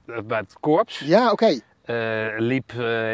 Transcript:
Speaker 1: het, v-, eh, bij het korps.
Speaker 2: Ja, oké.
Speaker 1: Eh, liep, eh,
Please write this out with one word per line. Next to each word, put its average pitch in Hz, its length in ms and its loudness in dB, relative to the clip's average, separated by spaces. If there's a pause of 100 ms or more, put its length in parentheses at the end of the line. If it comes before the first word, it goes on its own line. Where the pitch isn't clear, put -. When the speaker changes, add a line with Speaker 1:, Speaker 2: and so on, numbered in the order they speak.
Speaker 1:
het, 117 100 -12
v-, - 60 -6
eh, 104 60 -14
bij 113 100 -2
het 104 220 -8
korps. 160 380 0
Speaker 2:
Ja, 202 320 4
oké. 202 300 2 (240)
Speaker 1:
Eh, 113 420 -2 (100)
liep, 120 360 -2
eh, 113 420 -2